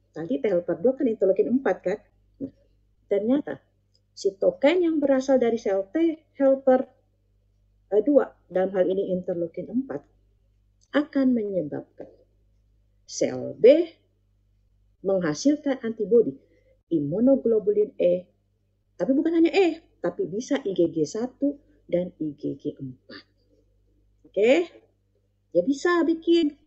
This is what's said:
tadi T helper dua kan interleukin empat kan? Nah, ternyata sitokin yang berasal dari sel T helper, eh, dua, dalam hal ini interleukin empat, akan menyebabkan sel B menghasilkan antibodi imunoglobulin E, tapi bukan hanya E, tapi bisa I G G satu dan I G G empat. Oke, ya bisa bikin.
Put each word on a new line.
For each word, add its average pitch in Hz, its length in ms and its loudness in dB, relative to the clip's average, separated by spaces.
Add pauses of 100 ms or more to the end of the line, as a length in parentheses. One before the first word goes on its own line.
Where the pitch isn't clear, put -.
(160)
tadi 165 260 -6
T - 80 -4
helper 175 320 -2
dua 247 160 2
kan 294 80 -2
interleukin 214 560 0
empat 190 240 -2
kan? - 120 -4 (440)
Nah, - 120 -12 (560)
ternyata 220 520 -2 (540)
sitokin 269 720 0
yang 311 160 0
berasal 269 380 2
dari 233 160 0
sel 196 320 -2
T 320 320 -2 (160)
helper, 269 480 2 (1040)
eh, 208 160 2
dua, 285 240 2 (160)
dalam 185 320 -4
hal 180 80 2
ini 190 320 -4
interleukin 175 480 -8
empat, 240 400 -8 (880)
akan 269 400 0
menyebabkan 160 760 -6 (1000)
sel 127 480 -6
B 320 320 6 (1120)
menghasilkan 196 800 -2
antibodi 220 560 0 (480)
imunoglobulin 208 1120 0
E, 175 320 0 (640)
tapi - 240 -2
bukan 330 240 0
hanya 330 80 6
E, 339 320 2 (240)
tapi 180 240 -6
bisa 190 320 -4
I 190 160 -4
G 170 160 4
G 160 80 -2
satu 247 560 -4 (320)
dan 180 320 -2
I 156 160 -4
G 143 240 -8
G - 160 -10
empat. - 460 -16 (1040)
Oke, 262 400 2 (800)
ya 175 160 2
bisa 339 400 0
bikin. 330 480 0 (140)